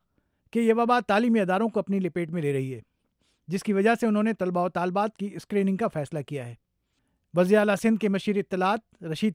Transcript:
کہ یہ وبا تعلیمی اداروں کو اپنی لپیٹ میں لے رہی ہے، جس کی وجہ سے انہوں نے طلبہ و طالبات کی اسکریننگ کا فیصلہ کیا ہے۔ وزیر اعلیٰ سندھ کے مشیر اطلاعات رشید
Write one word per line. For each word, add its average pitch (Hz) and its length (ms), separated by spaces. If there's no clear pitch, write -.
کہ 233 80
یہ 226 160
وبا 240 260
تعلیمی 226 400
اداروں 190 280
کو 208 120
اپنی 196 180
لپیٹ 175 320
میں 170 120
لے 143 100
رہی 131 220
ہے، 110 60
جس 190 140
کی 214 100
وجہ 202 280
سے 240 60
انہوں 208 160
نے 220 160
طلبہ 180 260
و 185 40
طالبات 185 480
کی 196 180
اسکریننگ 190 420
کا 220 120
فیصلہ 151 380
کیا 135 200
ہے۔ 120 80
وزیر 180 240
اعلیٰ 208 240
سندھ 220 180
کے 214 80
مشیر 196 280
اطلاعات 190 680
رشید 165 320